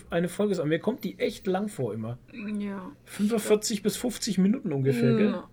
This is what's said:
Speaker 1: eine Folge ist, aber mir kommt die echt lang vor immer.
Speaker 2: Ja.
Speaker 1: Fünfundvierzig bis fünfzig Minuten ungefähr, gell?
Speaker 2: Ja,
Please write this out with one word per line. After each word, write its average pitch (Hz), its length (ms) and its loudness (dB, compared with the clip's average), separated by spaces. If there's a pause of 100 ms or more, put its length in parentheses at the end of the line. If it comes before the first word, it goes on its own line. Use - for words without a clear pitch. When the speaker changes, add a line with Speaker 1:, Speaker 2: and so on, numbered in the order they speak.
Speaker 1:
eine 170 200 0
Folge 208 240 0
ist, 175 80 0
aber 147 80 0
mir 160 100 2
kommt 220 260 -2
die - 140 -6
echt - 300 -2
lang 190 200 0
vor 127 240 -4
immer. 113 240 -6 (420)
Speaker 2:
Ja. 196 340 -8 (140)
Speaker 1:
Fünfundvierzig 208 760 2
bis 208 140 0
fünfzig - 420 -2
Minuten 196 340 2
ungefähr, 226 420 4
gell? 208 180 4
Speaker 2:
Ja, - 200 -8